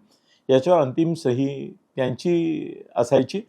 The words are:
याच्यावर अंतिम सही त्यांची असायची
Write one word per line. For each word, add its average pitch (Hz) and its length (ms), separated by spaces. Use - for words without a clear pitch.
याच्यावर 160 300
अंतिम 160 340
सही 139 600
त्यांची 160 760
असायची 131 520